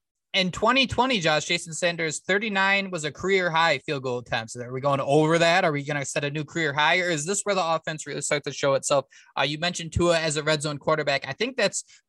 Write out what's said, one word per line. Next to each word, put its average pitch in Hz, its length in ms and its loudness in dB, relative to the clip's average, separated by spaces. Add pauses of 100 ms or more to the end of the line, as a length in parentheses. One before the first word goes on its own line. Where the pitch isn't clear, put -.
(340)
In 185 160 2
twenty 240 380 2
twenty, 240 320 2
Josh, 156 240 2
Jason 170 280 -4
Sanders, 170 460 -2
thirty-nine 196 720 0
was 170 140 -6
a 147 80 -4
career 180 400 0
high 165 260 4
field 143 240 -4
goal 127 160 -4
attempts. 117 380 -6
Are 123 160 -10
we 131 80 -6
going 139 180 0
over 156 400 4
that? 170 260 4
Are 170 60 4
we 143 140 -4
gonna 143 200 -2
set 143 200 -4
a 143 80 -2
new 151 100 -4
career 151 300 -4
high? 151 260 4
Or 180 100 0
is 151 160 -2
this 196 200 -4
where 202 100 0
the 185 100 0
offense 160 400 -4
really 147 160 -8
starts 147 280 -2
to 143 40 -8
show 139 220 2
itself? 135 300 2 (340)
Uh, 135 40 2
you 147 160 0
mentioned 170 340 -4
Tua 170 260 4
as 156 180 -2
a 156 60 -2
red 151 180 0
zone 147 180 -4
quarterback. 147 500 0
I 135 60 -6
think 254 220 -4
that's 202 280 0 (240)